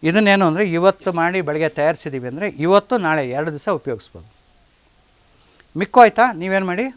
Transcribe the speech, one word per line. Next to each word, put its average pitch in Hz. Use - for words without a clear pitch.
ಇದನ್ನೇನು 196
ಅಂದರೆ, 175
ಇವತ್ತು 190
ಮಾಡಿ 175
ಬೆಳಗ್ಗೆ 156
ತಯಾರಿಸಿದ್ದೀವಿ 147
ಅಂದರೆ 180
ಇವತ್ತು 202
ನಾಳೆ 156
ಎರಡು 156
ದಿವಸ 143
ಉಪಯೋಗಿಸ್ಬೋದು. 104
ಮಿಕ್ಕು 247
ಆಯ್ತಾ, 220
ನೀವೇನು 190
ಮಾಡಿ 208